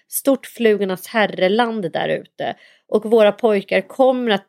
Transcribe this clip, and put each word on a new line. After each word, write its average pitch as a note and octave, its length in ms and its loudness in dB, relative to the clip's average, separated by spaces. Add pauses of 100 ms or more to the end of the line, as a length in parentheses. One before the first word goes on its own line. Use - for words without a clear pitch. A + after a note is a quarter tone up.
stort - 380 -2
flugornas G3+ 600 -2
herreland G3+ 840 -2
där E3 160 -4
ute. - 460 -8 (360)
Och G#3+ 200 -2
våra G#3 220 6
pojkar G3+ 480 0
kommer B3+ 500 0
att G3 180 0